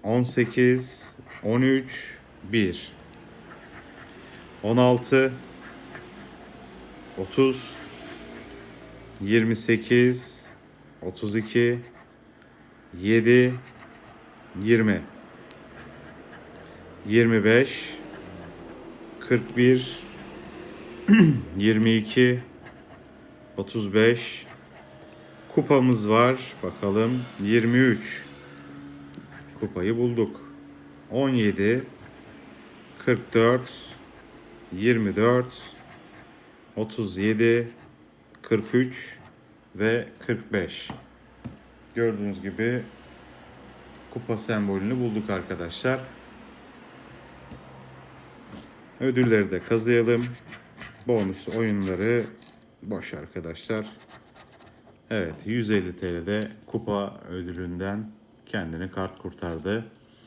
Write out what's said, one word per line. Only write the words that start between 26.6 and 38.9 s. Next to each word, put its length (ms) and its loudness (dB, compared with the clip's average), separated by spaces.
Bakalım. 600 0
Yirmi 380 4
üç. 460 2
Kupayı 360 -2
bulduk. 440 -2
On 180 0
yedi, 540 2
kırk 300 0
dört, 360 4
yirmi 440 2
dört, 460 2
otuz 400 -4
yedi, 520 2
kırk 320 -2
üç 440 -2